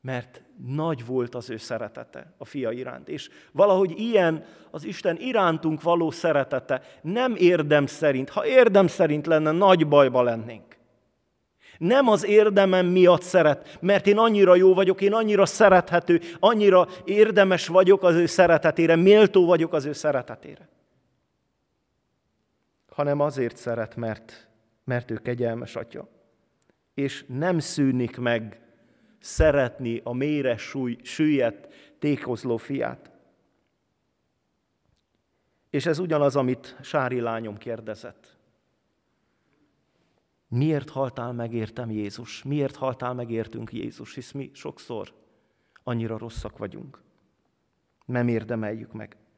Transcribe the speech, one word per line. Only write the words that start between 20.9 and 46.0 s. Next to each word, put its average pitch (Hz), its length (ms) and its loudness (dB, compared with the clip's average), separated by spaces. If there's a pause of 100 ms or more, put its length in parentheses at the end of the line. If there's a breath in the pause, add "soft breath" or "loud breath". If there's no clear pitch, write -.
Hanem 143 320 -4
azért 135 360 -4
szeret, 117 400 -10
mert, - 520 -12 (360)
mert 123 260 -6
ő 113 60 -6
kegyelmes 117 600 -8
atya. - 320 -16 (840)
És 139 340 -8
nem 160 300 -4
szűnik 127 580 -2
meg 117 440 -6 (600 soft breath)
szeretni 131 840 -2
a 120 80 -8
mélyre 131 440 -4
súly-, 123 460 -8
süllyedt, 135 680 -2 (300 soft breath)
tékozló 123 580 -4
fiát. 123 540 -10 (2500)
És 143 160 -6
ez 156 120 -2
ugyanaz, 147 380 -2
amit 127 460 -4
Sári 127 380 -6
lányom 113 360 -8
kérdezett. 110 800 -16 (2000)
Miért 139 420 -2
haltál 123 420 -8
meg 117 220 -10
értem, 113 360 -8
Jézus? 107 520 -12
Miért 139 340 -6
haltál 127 380 -8
meg 120 160 -12
értünk, 113 420 -10
Jézus? 117 420 -14
Hisz - 180 -18
mi 135 220 -12
sokszor - 580 -14 (720)
annyira 113 360 -6